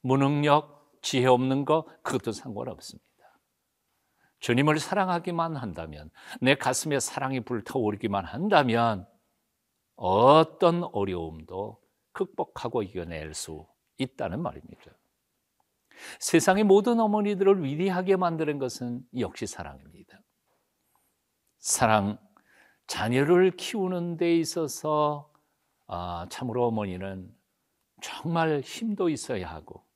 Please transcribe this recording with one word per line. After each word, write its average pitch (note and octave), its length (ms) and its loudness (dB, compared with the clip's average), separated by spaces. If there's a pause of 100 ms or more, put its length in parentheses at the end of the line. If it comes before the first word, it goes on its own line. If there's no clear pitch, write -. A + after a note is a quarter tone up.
무능력, C#3+ 960 2
지혜 B2+ 260 2
없는 C3 380 4
거 D#3 240 0 (140)
그것도 - 300 -4
상관없습니다. - 720 -12 (1300)
주님을 C#3+ 380 2
사랑하기만 E3+ 800 -2
한다면, D#2+ 540 -10 (300)
내 C3+ 140 6
가슴에 C3+ 460 0
사랑이 C3 400 -4
불타오르기만 G#2+ 880 -2
한다면 A#2 840 2 (880)
어떤 D#3 880 6
어려움도 F#2 960 -6 (320)
극복하고 - 720 -4
이겨낼 E2 500 -8
수 D#2 340 -12 (300)
있다는 B2+ 460 -6
말입니다. - 500 -12 (1300)
세상의 F#3+ 440 4
모든 G#3+ 360 4
어머니들을 G3+ 640 2
위대하게 F#3 520 0
만드는 D#3+ 420 -2
것은 B2 440 -6 (160)
역시 A2 280 -6
사랑입니다. C#2+ 720 -16 (1500)
사랑, G#2+ 520 2 (680)
자녀를 C#3+ 640 2
키우는 F3+ 680 -6
데 E3+ 180 2
있어서, D3+ 960 -2 (560)
아, F2 420 -8
참으로 A#2+ 380 -2
어머니는 F#2+ 680 -6 (680)
정말 D#3+ 600 -2
힘도 G3 480 -2
있어야 A#2 420 -4
하고 - 340 -16 (120)